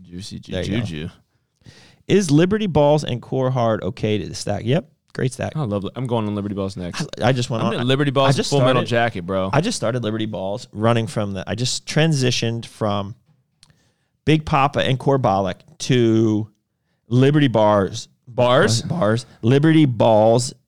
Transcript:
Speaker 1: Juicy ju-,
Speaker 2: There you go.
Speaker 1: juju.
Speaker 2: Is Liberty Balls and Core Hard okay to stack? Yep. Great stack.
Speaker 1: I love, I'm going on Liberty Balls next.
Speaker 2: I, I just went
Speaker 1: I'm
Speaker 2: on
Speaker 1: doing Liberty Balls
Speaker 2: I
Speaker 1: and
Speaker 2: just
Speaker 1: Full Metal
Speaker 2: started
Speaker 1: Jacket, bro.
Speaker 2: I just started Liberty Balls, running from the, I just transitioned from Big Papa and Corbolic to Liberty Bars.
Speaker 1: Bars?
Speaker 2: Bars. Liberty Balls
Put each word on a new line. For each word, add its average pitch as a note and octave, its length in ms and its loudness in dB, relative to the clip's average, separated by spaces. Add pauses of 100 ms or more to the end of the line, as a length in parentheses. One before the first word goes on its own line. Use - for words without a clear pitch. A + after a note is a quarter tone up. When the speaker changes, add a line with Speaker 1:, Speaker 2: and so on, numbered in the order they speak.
Speaker 1:
Juicy F2+ 360 -14
ju-, - 140 -16
Speaker 2:
There F2+ 100 -4
you F#2+ 80 -4
go. A2 140 -2
Speaker 1:
juju. D#2+ 240 -8 (1000)
Speaker 2:
Is F3+ 240 2
Liberty F#3+ 360 2
Balls D3 360 2
and A#2 180 -6
Core C3 300 -2
Hard A#2 320 0
okay G#2+ 360 -2
to D#2+ 160 -10
stack? G2+ 280 -6
Yep. C3 260 -2 (240)
Great C3+ 200 -4
stack. G#2 240 -8
Speaker 1:
I D#3 60 -4
love, G2+ 220 -4 (100)
I'm B2+ 120 -6
going A2+ 200 -2
on G#2 80 -4
Liberty G2+ 200 -4
Balls F#2+ 220 -6
next. F2+ 280 -8 (160)
Speaker 2:
I, G#2+ 80 0
I - 40 2
just B2 160 -4
went A2+ 140 -4
Speaker 1:
I'm - 60 0
Speaker 2:
on A3+ 40 -4
Speaker 1:
doing B2+ 140 -4
Liberty C#3 240 0
Balls C3+ 160 2
Speaker 2:
I - 20 4
Speaker 1:
and C3+ 80 4
Speaker 2:
just - 140 -2
Speaker 1:
Full C#3+ 80 2
Metal C3 140 2 (100)
Speaker 2:
started G#2+ 40 -8
Speaker 1:
Jacket, A#2 380 -2
bro. F#2+ 260 -2
Speaker 2:
I C#3 100 0
just G#3+ 140 -4
started A#2 280 -4
Liberty A2 240 -4
Balls, G2+ 440 -6
running A2+ 360 0
from G#2 260 -4
the, F#2+ 160 -8
I - 60 -4
just B2 320 -4
transitioned B2+ 800 0
from G2+ 480 -6 (1120)
Big D#3 200 2
Papa C#3 400 0
and B2+ 140 0
Corbolic G2 560 0 (240)
to A2 720 2 (580)
Liberty C3+ 400 4
Bars. G#2+ 600 2 (200)
Speaker 1:
Bars? B2 560 2
Speaker 2:
Bars. A2+ 420 -2 (160)
Liberty D3 440 6
Balls A#2 680 4 (140)